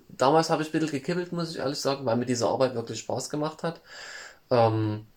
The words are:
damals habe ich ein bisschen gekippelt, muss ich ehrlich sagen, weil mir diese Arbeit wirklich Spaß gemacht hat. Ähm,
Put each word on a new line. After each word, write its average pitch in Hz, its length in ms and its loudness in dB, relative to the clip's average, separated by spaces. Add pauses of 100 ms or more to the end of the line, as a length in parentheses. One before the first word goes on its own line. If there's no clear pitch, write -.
damals 156 420 4
habe 156 120 2
ich 151 60 -4
ein - 40 -6
bisschen 156 180 0
gekippelt, 175 420 -4
muss 170 180 -4
ich - 80 -10
ehrlich 143 220 -2
sagen, 139 260 -2
weil 117 100 4
mir 120 100 0
diese 117 200 0
Arbeit 117 280 2
wirklich 117 260 -6
Spaß - 300 -6
gemacht 151 320 -4
hat. 170 180 -6 (720)
Ähm, 110 560 2 (100)